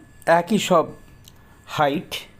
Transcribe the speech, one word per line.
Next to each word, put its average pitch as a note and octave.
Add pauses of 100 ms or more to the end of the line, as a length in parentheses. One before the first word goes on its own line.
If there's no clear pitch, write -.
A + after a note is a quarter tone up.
(240)
একই E3+
সব E3+ (800)
হাইট D3 (240)